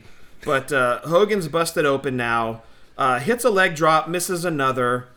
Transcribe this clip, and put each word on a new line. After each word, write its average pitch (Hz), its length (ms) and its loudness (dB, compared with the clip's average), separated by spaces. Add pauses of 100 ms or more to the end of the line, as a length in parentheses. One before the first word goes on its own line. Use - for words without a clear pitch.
(460)
but, 135 260 -2
uh, 123 300 2
Hogan's 190 460 2
busted 165 380 -2
open 139 300 0
now, 117 460 -2 (360)
uh, 127 220 2
hits 220 240 -2
a 254 60 4
leg 190 260 2
drop, 156 320 2
misses 175 380 -4
another, 127 720 0